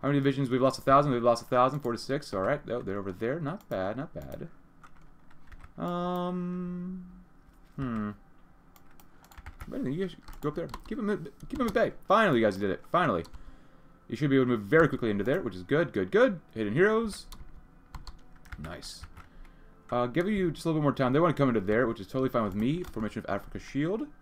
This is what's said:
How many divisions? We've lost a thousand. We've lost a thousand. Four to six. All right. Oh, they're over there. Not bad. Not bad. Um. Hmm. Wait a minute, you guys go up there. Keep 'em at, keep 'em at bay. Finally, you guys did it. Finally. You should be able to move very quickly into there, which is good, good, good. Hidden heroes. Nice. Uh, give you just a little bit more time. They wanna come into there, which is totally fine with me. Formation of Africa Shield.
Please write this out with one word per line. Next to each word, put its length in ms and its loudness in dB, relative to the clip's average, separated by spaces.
How 60 -2
many 100 4
divisions? 320 2
We've 100 2
lost 180 2
a 40 -14
thousand. 300 6
We've 100 0
lost 200 4
a 40 -14
thousand. 340 4
Four 120 -2
to 60 -4
six. 360 -6
All 80 0
right. 260 0
Oh, 140 -4
they're 160 -4
over 140 -6
there. 280 -4
Not 280 -8
bad. 280 -4
Not 160 -10
bad. 360 -12
Um. 1200 -6
Hmm. 340 -4
Wait 140 -8
a 20 -4
minute, 160 -4
you 80 -2
guys 100 -10
go 80 -2
up 60 -10
there. 120 -6
Keep 120 -8
'em 120 -2
at, 80 0
keep 100 -8
'em 80 2
at 60 -2
bay. 200 2
Finally, 320 6
you 60 4
guys 140 2
did 120 0
it. 120 -2
Finally. 320 2
You 100 -6
should 120 2
be 80 6
able 80 8
to 140 2
move 20 -2
very 280 6
quickly 220 0
into 140 0
there, 160 2
which 140 -6
is 80 -10
good, 320 0
good, 180 0
good. 280 4
Hidden 220 -2
heroes. 520 2
Nice. 480 -14
Uh, 160 2
give 220 0
you 220 2
just 160 -6
a 20 0
little 140 2
bit 20 0
more 80 6
time. 220 2
They 40 6
wanna 140 6
come 160 4
into 140 2
there, 240 2
which 120 -2
is 80 -8
totally 220 -2
fine 160 0
with 100 -2
me. 280 0
Formation 420 -6
of 100 -2
Africa 240 -8
Shield. 480 -4